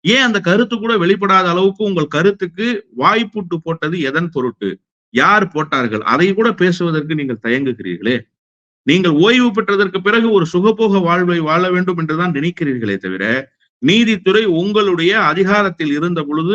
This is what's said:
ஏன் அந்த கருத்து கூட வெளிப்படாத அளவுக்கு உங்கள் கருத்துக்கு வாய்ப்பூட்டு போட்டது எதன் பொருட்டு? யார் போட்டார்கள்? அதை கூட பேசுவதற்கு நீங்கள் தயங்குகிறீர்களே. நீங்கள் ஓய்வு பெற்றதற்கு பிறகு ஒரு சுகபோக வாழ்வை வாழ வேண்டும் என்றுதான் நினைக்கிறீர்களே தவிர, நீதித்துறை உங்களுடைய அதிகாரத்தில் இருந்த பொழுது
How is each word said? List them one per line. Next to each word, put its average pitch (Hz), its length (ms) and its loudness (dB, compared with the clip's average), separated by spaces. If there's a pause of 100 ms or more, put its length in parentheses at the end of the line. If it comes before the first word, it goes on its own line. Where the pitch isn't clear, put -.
ஏன் 254 200 2
அந்த 220 140 0
கருத்து 214 380 0
கூட 226 200 -4
வெளிப்படாத 190 520 2
அளவுக்கு 190 340 0
உங்கள் 175 240 -2
கருத்துக்கு 180 580 -2 (320)
வாய்ப்பூட்டு 196 600 -2
போட்டது 160 420 -6
எதன் 156 300 -2
பொருட்டு? 123 400 -4 (440)
யார் 185 340 4
போட்டார்கள்? 131 560 -4
அதை 143 260 2
கூட 220 240 0
பேசுவதற்கு 165 640 -2
நீங்கள் 131 280 -6
தயங்குகிறீர்களே. 117 720 -2 (720)
நீங்கள் 170 300 4
ஓய்வு 240 320 4
பெற்றதற்கு 196 520 -2
பிறகு 226 300 2
ஒரு 190 140 2
சுகபோக 202 560 2
வாழ்வை 175 380 2
வாழ 160 320 0
வேண்டும் 180 280 0
என்றுதான் 160 360 -2
நினைக்கிறீர்களே 135 600 -2
தவிர, 92 260 -6 (580)
நீதித்துறை 208 720 2
உங்களுடைய 185 680 0
அதிகாரத்தில் 185 720 0
இருந்த 165 300 -2
பொழுது 160 320 -2